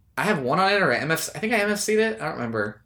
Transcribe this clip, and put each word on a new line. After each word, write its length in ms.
I 60
have 160
one 180
on 140
it, 100
or 100
M 200
F 80
C, 140
I 40
think 140
I 60
M 120
F 100
C'd 200
it. 200
I 40
don't 100
remember. 520